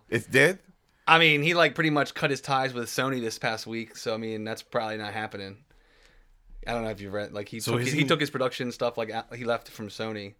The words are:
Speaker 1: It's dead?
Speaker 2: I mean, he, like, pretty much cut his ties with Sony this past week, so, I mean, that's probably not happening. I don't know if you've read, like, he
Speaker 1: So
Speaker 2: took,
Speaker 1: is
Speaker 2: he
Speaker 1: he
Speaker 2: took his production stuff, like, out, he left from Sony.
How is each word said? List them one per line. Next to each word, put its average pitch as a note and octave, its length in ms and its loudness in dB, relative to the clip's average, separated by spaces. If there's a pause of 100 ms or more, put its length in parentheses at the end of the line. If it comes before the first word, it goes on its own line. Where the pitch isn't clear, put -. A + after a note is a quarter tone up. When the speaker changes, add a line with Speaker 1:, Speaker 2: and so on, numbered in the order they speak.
Speaker 1:
It's A2+ 160 0
dead? F3+ 340 4 (460)
Speaker 2:
I E3 140 8
mean, D3+ 240 6
he, E3+ 120 2
like, D#3+ 200 6
pretty D#3+ 140 2
much D3 240 2
cut D#3 160 0
his C3+ 100 0
ties C3+ 340 0
with A#2+ 140 -2
Sony C3 320 0
this A2+ 180 -4
past A2+ 300 -4
week, A2+ 300 -8
so, A#2 160 -4
I A2 40 -2
mean, A2 280 -6
that's A2 160 -8
probably A2 340 -4
not G#2 180 -8
happening. G#2 440 -8 (1080)
I - 60 -6
don't A#2 120 -2
know A2 60 -4
if G2+ 120 -8
you've G2+ 100 -10
read, G#2 220 -6
like, G#2 160 -8
he A2+ 100 -10
Speaker 1:
So A#2 140 -2
Speaker 2:
took, A#2+ 80 2
Speaker 1:
is B2 100 0
Speaker 2:
he D3+ 120 0
Speaker 1:
he - 20 4
Speaker 2:
took D3 160 2
his C#3+ 80 0
production B2+ 420 -2
stuff, A#2+ 260 -4
like, A2+ 120 -4
out, A2+ 260 -8
he B2 80 -10
left A#2 240 -2
from G#2+ 220 -12
Sony. G#2+ 500 -8